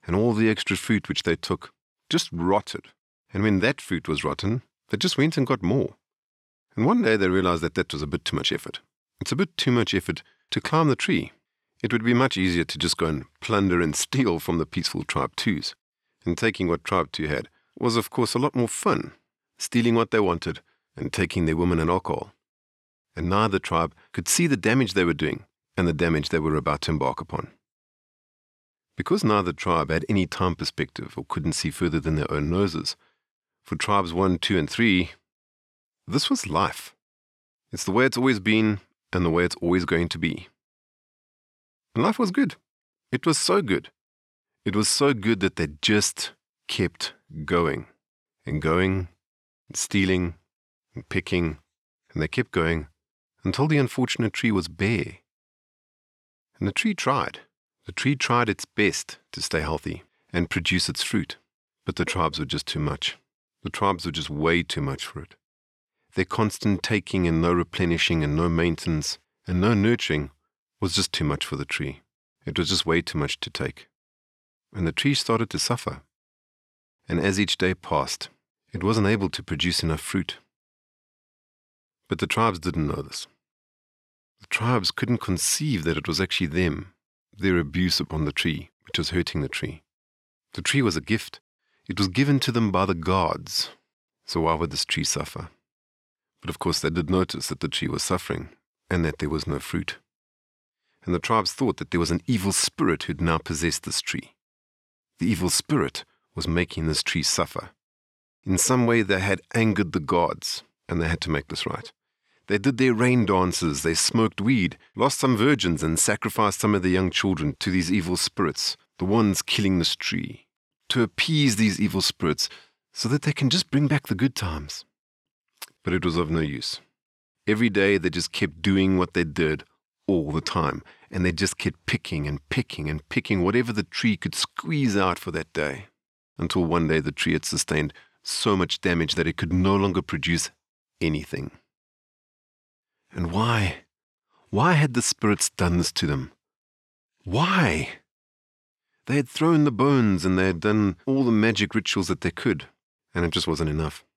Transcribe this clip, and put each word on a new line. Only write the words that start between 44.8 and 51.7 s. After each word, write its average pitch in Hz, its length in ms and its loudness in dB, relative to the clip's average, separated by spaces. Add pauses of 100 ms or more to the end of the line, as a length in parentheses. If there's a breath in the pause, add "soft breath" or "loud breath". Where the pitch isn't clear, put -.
so 143 260 2
good 107 260 2
that 95 160 2
they 80 140 -2 (120)
just - 520 0 (340)
kept - 460 -4 (320)
going 82 420 0 (580)
and 76 160 -4
going 92 480 2 (580)
and - 100 -12
stealing 92 580 0 (580)
and - 160 -16
picking, 85 500 -2 (540)